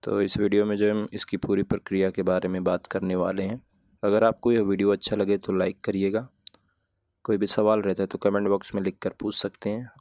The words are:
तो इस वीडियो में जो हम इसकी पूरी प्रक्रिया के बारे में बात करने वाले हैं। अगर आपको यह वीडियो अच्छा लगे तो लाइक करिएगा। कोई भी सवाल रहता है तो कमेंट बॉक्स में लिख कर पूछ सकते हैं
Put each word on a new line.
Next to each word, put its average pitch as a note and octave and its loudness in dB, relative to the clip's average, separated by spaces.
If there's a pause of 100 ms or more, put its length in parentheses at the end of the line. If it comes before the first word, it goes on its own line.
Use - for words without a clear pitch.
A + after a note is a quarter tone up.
तो G#2+ 0
इस F#2+ 2
वीडियो G#2 4
में G#2 -2
जो G#2 2
हम G#2+ -2
इसकी - -2
पूरी G2 0
प्रक्रिया F#2+ -2
के F#2+ -6
बारे F#2 0
में F#2 -4
बात F2+ -2
करने F#2 -4
वाले F#2+ -2
हैं। G#2+ -6 (420)
अगर G#2+ 4
आपको A2+ 2
यह A2+ 4
वीडियो G2 2
अच्छा G2+ -2
लगे G2+ 2
तो G2 -6
लाइक F#2 -2
करिएगा। G2 -2 (960)
कोई G#2+ 0
भी G2+ 0
सवाल G#2+ 4
रहता G2 -2
है G2 0
तो - -8
कमेंट G2+ 0
बॉक्स G2 0
में G2 -2
लिख F#2 -4
कर F#2+ -2
पूछ - -6
सकते - 0
हैं A#2 -8 (100)